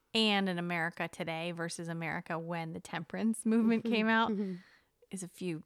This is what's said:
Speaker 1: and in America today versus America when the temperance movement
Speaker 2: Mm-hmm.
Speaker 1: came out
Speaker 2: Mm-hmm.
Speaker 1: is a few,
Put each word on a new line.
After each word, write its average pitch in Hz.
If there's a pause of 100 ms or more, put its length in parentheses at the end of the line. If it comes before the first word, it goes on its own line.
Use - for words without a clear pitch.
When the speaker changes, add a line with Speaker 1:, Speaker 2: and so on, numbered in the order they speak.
(140)
Speaker 1:
and 208
in 175
America 170
today 165
versus 170
America 165
when 165
the 180
temperance 185
movement 226
Speaker 2:
Mm-hmm. 233
Speaker 1:
came 220
out 226
Speaker 2:
Mm-hmm. 196 (560)
Speaker 1:
is 185
a 170
few, 170